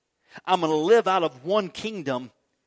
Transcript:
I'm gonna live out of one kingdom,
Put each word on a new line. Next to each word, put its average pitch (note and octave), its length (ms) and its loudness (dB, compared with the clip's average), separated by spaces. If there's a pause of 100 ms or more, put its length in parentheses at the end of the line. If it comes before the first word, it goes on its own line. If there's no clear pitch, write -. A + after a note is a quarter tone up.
(440)
I'm F3+ 160 0
gonna D#3 140 0
live F#3+ 340 4
out F#3 140 2
of C#3 240 -6
one G3 240 0
kingdom, C3+ 600 -6 (360)